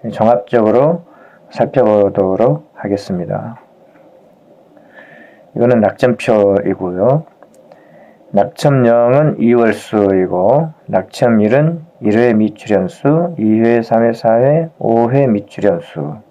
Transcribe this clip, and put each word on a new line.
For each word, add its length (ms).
종합적으로 920
살펴보도록 1200
하겠습니다. 880
이거는 240
낙점표이고요. 1500
낙점 540
영은 540
이월수이고, 1300
낙점 560
일은 440
일 200
회 140
미출연수, 1040
이 220
회, 200
삼 220
회, 100
사 240
회, 400
오 320
회 160
미출연수. 920